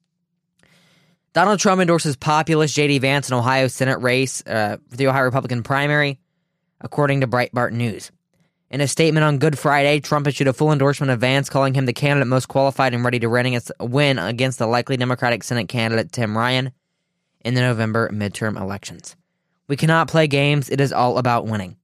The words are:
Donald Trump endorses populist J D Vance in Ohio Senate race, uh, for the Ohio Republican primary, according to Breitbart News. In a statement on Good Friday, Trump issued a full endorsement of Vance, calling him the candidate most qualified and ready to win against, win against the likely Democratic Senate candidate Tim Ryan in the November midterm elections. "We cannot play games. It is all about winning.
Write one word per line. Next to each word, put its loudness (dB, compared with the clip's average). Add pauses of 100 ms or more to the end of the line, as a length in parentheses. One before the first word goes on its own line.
(1300)
Donald 4
Trump 2
endorses 2
populist 0
J 2
D 2
Vance 0
in -2
Ohio 2
Senate -2
race, 0
uh, -4 (120)
for -20
the 0
Ohio 2
Republican -2
primary, 0 (600)
according 0
to 0
Breitbart -2
News. -6 (560)
In -4
a 0
statement 2
on 2
Good 2
Friday, 2
Trump -2
issued 0
a 4
full 0
endorsement 2
of -2
Vance, 0
calling 0
him 0
the 0
candidate 0
most 0
qualified 0
and -2
ready 0
to 0
win 2
against, -4
win 0
against -2
the 0
likely 0
Democratic -2
Senate -4
candidate -2
Tim -4
Ryan -2 (720)
in -2
the 2
November 0
midterm -6
elections. -12 (540)
"We -4
cannot 2
play 2
games. 0
It 0
is 0
all 0
about 0
winning. -6